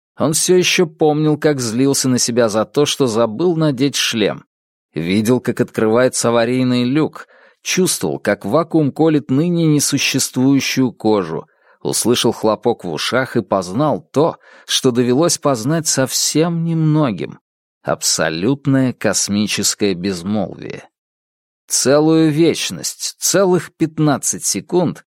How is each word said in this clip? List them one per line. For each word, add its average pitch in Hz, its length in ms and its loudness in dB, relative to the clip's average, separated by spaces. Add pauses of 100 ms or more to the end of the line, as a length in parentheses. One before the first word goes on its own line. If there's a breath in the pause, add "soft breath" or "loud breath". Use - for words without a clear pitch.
(180)
Он 135 160 0
все 180 220 2
еще 180 320 2
помнил, 151 500 2
как 151 220 0
злился 127 500 0
на 127 80 2
себя 120 320 2
за 104 160 0
то, 147 200 0
что 143 200 0
забыл 117 500 0
надеть 143 400 0
шлем. 98 500 -2 (480)
Видел, 104 460 0
как 123 220 -2
открывается 113 680 0
аварийный 123 540 0
люк. 135 440 -2 (340 soft breath)
Чувствовал, 95 580 -2
как - 240 -2
вакуум 151 480 0
колет 156 380 0
ныне 165 380 0
несуществующую 135 1200 0
кожу. 92 540 -2 (360 soft breath)
Услышал 113 500 0
хлопок 110 540 -2
в 87 60 -6
ушах 120 460 -4
и 113 40 2
познал 98 600 -2
то, - 360 0 (280 loud breath)
что - 260 0
довелось 127 460 2
познать 143 500 -2
совсем 165 760 -2
немногим. 151 760 0 (440)
Абсолютное 120 1080 0
космическое 104 1000 -2
безмолвие. 92 960 -6 (800)
Целую 160 640 4
вечность, 143 880 -2
целых 180 560 0
пятнадцать 151 680 -2
секунд, - 600 -2 (140)